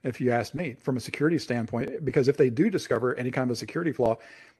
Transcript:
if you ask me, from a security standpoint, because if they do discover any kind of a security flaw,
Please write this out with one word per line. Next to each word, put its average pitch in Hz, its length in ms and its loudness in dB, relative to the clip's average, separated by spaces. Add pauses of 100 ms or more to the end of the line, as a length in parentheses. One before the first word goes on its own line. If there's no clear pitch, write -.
if 123 160 -6
you 123 140 2
ask 120 220 0
me, 151 260 -6
from 135 160 -2
a 117 40 -4
security 156 380 0
standpoint, 120 680 -4
because 131 200 2
if 139 120 2
they 135 100 6
do 147 220 2
discover 123 460 0
any 127 140 -4
kind 127 200 -2
of - 20 0
a 113 40 -2
security 151 360 -4
flaw, 113 240 2 (440)